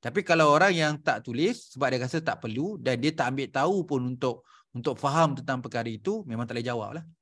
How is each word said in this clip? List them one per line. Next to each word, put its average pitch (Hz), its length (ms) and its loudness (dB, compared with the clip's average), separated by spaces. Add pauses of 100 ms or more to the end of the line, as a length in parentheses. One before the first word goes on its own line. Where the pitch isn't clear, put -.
Tapi 131 240 0
kalau 160 240 6
orang 180 240 6
yang 156 240 2
tak 120 240 -2
tulis 156 560 -2
sebab 131 160 0
dia 123 80 0
rasa 127 160 -2
tak - 240 -2
perlu 135 320 -4
dan 127 240 -2
dia 151 160 0
tak 127 160 0
ambil 135 160 -4
tahu 165 300 0 (100)
pun 135 160 -2
untuk, 127 400 -4 (320)
untuk 123 240 -4
faham 147 400 2
tentang 127 240 -4
perkara 117 240 -4
itu, 185 400 -6
memang 117 160 -6
tak 117 160 -6
boleh 117 80 -4
jawab 113 320 -4
lah. 165 60 -14 (180)